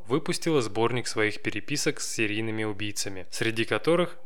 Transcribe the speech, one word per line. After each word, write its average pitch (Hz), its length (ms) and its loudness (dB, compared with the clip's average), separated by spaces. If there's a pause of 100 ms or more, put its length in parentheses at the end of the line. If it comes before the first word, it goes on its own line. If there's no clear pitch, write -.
выпустила 160 520 2
сборник 113 460 2
своих 107 360 0
переписок 135 580 -2
с - 140 -4
серийными 110 500 0
убийцами, 101 640 -4
среди 113 340 0
которых 165 600 2